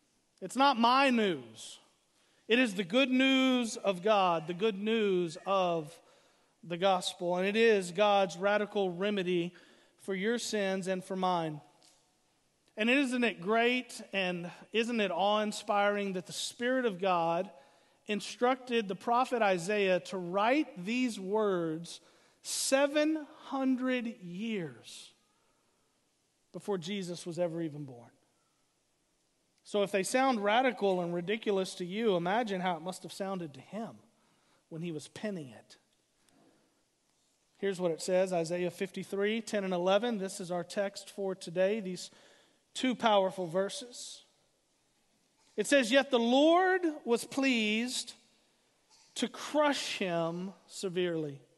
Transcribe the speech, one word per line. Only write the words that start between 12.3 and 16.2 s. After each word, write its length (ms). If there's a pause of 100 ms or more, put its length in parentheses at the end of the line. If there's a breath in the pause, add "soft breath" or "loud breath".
And 140
isn't 320
it 180
great 600 (120)
and 380 (220 loud breath)
isn't 280
it 120
awe-inspiring 1040
that 120